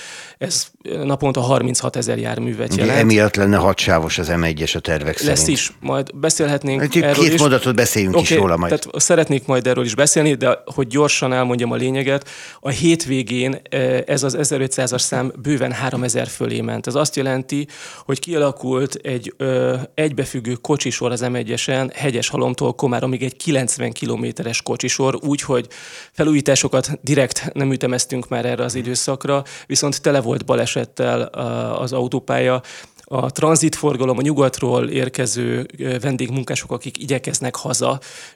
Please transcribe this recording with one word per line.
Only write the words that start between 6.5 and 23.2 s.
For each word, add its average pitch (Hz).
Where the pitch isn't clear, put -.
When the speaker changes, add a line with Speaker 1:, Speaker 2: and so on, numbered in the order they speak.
Speaker 2:
Egy 143
Speaker 1:
erről 143
Speaker 2:
két 151
Speaker 1:
is. 165
Speaker 2:
mondatot 127
beszéljünk 107
is 175
Speaker 1:
Oké, 160
Speaker 2:
róla 90
majd. 85
Speaker 1:
tehát -
szeretnék 151
majd 127
erről 127
is 110
beszélni, 147
de 123
hogy 135
gyorsan 139
elmondjam 123
a 120
lényeget, 135
a -
hétvégén, 131
ö, 127
ez 143
az 135
ezerötszázas 131
szám 127
bőven 127
háromezer 123
fölé 117
ment. 113
Ez 123
azt 151
jelenti, 135
hogy 135
kialakult 139
egy, 123
ö, 127
egybefüggő 131
kocsisor 123
az 120
M 123
egyesen, 123
Hegyeshalomtól 127
Komáromig 127